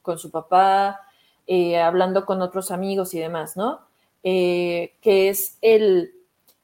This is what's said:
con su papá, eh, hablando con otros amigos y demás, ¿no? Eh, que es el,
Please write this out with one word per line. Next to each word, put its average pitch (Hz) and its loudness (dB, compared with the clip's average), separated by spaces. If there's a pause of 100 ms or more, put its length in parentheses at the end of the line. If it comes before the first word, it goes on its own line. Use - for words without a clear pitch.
con 170 -6
su 160 -16
papá, 190 2 (440)
eh, 175 0
hablando 185 0
con 190 -4
otros 185 -6
amigos 185 -4
y 165 -6
demás, 160 -8
¿no? 247 -6 (420)
Eh, 175 -2
que 196 4
es - -6
el, 214 4 (520)